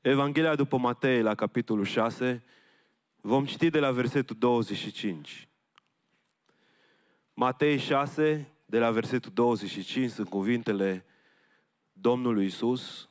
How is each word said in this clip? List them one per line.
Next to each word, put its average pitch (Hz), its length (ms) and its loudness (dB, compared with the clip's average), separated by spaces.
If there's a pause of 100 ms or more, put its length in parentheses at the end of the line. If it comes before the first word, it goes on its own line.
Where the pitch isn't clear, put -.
Evanghelia 143 540 2
după 143 220 0
Matei, 123 460 2
la 107 120 2
capitolul 107 500 -2
șase, 117 600 -2 (760)
vom 131 240 0
citi 165 260 0
de 156 80 2
la 143 120 2
versetul 123 480 0
douăzeci 117 380 2
și - 140 -8
cinci. - 560 -8 (1900)
Matei 135 440 2
șase, 143 720 0 (140)
de 110 140 -2
la 117 120 4
versetul 117 440 -2
douăzeci 107 360 0
și 98 120 -8
cinci, 127 280 -4
sunt 107 180 -6
cuvintele 98 760 -2 (880)
Domnului 120 520 0
Isus. 117 680 -4